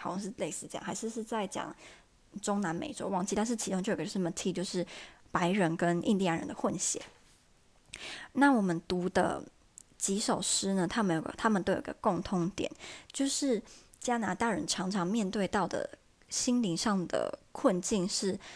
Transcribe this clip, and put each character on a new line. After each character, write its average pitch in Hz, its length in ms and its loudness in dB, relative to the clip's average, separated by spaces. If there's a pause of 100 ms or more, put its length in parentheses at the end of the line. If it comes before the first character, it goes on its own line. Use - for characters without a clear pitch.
好 - 120 -6
像 180 60 -4
是 202 200 -6
类 165 120 -2
似 - 160 -10
这 - 120 -8
样， - 60 -12
还 185 100 -4
是 220 160 -6
是 233 120 -6
在 220 240 -4
讲 - 300 -8 (640)
中 202 220 0
南 165 120 0
美 - 160 -4
洲， - 180 -6
忘 190 160 0
记。 202 120 -2
但 208 80 2
是 240 100 0
其 208 160 -4
中 185 120 0
就 208 100 0
有 165 60 0
个 - 40 -2
就 196 80 -4
是 208 80 -4
Métis， 175 360 0
就 175 100 -2
是 180 200 -2 (460)
白 175 200 2
人 175 260 4
跟 175 320 2
印 202 100 4
第 190 80 2
安 165 120 2
人 - 100 -6
的 - 60 -6
混 202 240 -2
血。 - 240 -2 (1300)
那 277 180 8
我 233 120 6
们 175 260 2
读 180 220 2
的 185 340 2 (540)
几 196 200 0
首 226 220 0
诗 196 320 0
呢， 185 160 2
他 233 140 0
们 180 120 2
有 160 60 0
个， - 160 -8
他 - 140 2
们 196 120 4
都 190 120 2
有 - 80 -2
个 - 180 -8
共 196 220 2
通 180 260 0
点， - 220 -4 (420)
就 277 160 0
是 262 340 0 (360)
加 240 180 0
拿 202 180 0
大 233 160 0
人 175 160 0
常 185 240 -2
常 185 160 0
面 196 240 0
对 208 160 0
到 185 220 2
的 - 300 -4 (320)
心 247 320 2
灵 180 120 2
上 190 320 2
的 - 320 -2 (140)
困 185 300 4
境 196 260 2
是， - 300 -2 (180)